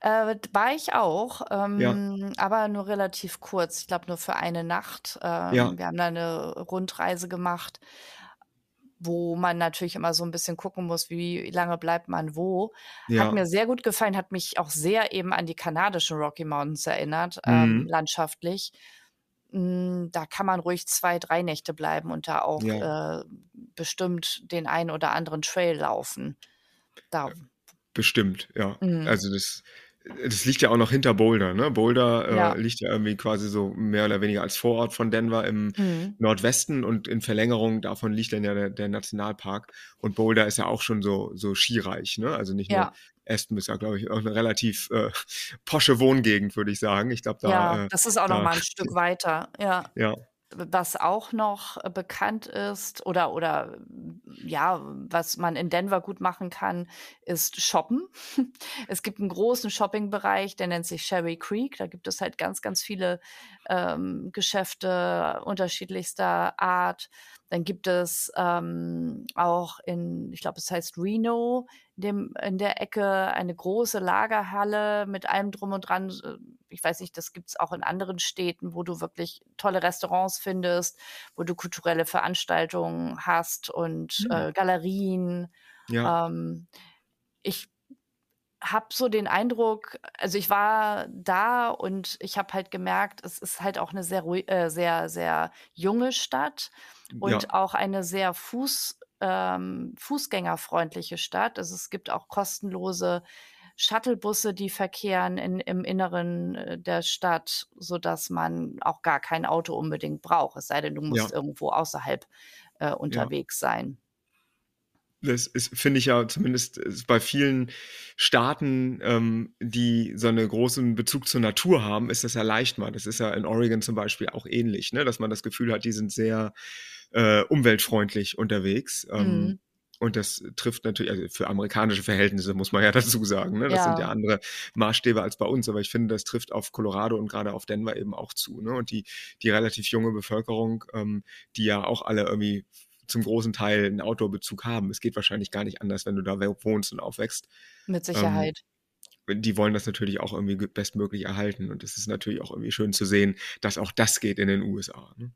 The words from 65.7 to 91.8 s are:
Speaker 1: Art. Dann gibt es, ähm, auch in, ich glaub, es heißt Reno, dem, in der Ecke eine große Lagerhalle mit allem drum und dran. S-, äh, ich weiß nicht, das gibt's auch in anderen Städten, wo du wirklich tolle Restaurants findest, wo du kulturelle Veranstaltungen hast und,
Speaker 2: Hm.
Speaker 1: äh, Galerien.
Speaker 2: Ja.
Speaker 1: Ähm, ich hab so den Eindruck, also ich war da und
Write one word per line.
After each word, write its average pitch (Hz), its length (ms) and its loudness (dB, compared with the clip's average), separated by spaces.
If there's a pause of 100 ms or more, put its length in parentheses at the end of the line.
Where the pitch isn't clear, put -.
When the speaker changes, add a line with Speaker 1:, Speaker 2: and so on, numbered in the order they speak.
Speaker 1:
Art. 180 500 0 (400)
Dann 170 140 -2
gibt - 220 -6
es, 180 500 0
ähm, 170 960 -2
auch 175 520 2
in, 170 460 -4
ich 170 100 -14
glaub, - 160 -4
es - 120 -6
heißt 180 280 -4
Reno, 233 680 0 (300)
dem, 202 460 -4
in 185 160 -2
der 202 220 0
Ecke 208 240 -2 (300)
eine 175 200 -2
große 220 460 0
Lagerhalle 208 1040 2
mit 196 220 -6
allem 202 220 0
drum 196 220 -6
und 190 160 -4
dran. 185 200 -2
S-, 185 160 -12
äh, - 120 -8 (320)
ich - 160 -14
weiß 165 160 0
nicht, 185 160 -14
das - 160 -12
gibt's - 260 -14
auch 165 140 -2
in 175 100 -6
anderen 185 360 -2
Städten, 175 560 -2
wo 175 80 -4
du 165 180 -6
wirklich 170 400 -8 (160)
tolle 185 260 0
Restaurants 180 560 0
findest, 180 600 -2 (380)
wo 170 80 -6
du 170 100 -2
kulturelle 170 520 0
Veranstaltungen 170 1200 0
hast 170 440 0
und, 165 600 -4
Speaker 2:
Hm. - 0 -
Speaker 1:
äh, 156 220 0
Galerien. 185 960 0 (400)
Speaker 2:
Ja. 120 340 2
Speaker 1:
Ähm, 165 460 -6 (760)
ich - 260 -6 (920)
hab 220 320 -2
so 254 140 0
den 214 200 0
Eindruck, 220 680 0 (200)
also 185 200 -2
ich 208 120 -2
war 208 600 2
da 214 600 0
und 190 500 -6